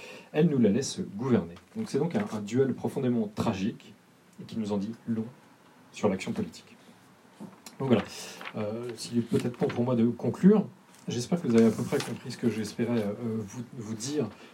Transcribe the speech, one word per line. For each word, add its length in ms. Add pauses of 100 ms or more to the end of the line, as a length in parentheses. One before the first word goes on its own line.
(320)
elle 160
nous 100
la 120
laisse 320 (160)
gouverner. » 380 (200)
Donc 140
c'est 100
donc 160
un, 160
un 80
duel 340
profondément 600
tragique 580 (480)
et 40
qui 120
nous 140
en 60
dit 160 (120)
long 200 (640)
sur 160
l'action 240
politique. 460 (1040)
Donc 100
voilà. 160 (500)
Euh, 400
s'il 220
est 40
peut-être 360
temps 100
pour 160
moi 140
de 80
conclure, 600 (440)
j'espère 320
que 60
vous 80
avez 100
à 60
peu 120
près 140
compris 340
ce 60
que 120
j'espérais, 540
euh, 100 (260)
vous, 240 (140)
vous 180
dire 340 (240)